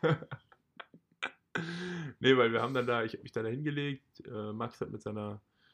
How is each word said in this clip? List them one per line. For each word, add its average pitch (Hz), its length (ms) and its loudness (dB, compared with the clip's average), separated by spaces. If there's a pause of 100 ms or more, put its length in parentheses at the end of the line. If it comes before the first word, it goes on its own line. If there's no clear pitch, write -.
(2250)
Nee, 131 160 8
weil 117 160 6
wir 113 100 2
haben 123 120 0
dann 127 120 2
da, 117 160 2
ich 110 120 -4
hab - 80 -10
mich 120 100 -16
dann 110 120 -2
da 110 60 -2
hingelegt, 143 760 -4
äh, 107 260 -6
Max 113 280 -6
hat - 100 -4
mit 110 120 -10
seiner, 104 380 -6 (340)